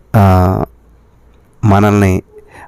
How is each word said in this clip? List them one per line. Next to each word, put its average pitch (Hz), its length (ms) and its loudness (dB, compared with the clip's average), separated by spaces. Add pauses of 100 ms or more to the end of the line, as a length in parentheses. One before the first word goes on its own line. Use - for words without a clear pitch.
(160)
ఆ, 92 500 0 (1000)
మనల్ని, 101 580 0 (440)